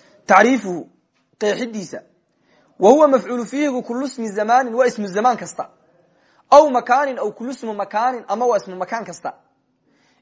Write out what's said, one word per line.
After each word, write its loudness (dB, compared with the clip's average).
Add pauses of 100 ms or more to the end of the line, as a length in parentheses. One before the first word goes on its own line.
(260)
Tacriifuhu, 2 (500)
qeexidiisa. -6 (800)
Wa 6
huwa 6
mafcuulu -2
fiihigu -4
kullu -8
ismi -8
zamaanin, 0
waa 4
ismu -4
zamaan 0
kasta. -12 (800)
Aw 8
makaanin, 0
aw -4
kullu -12
ismu -10
makaanin, -4
ama -2
waa 2
ismu -10
makaan -8
kasta. -14 (880)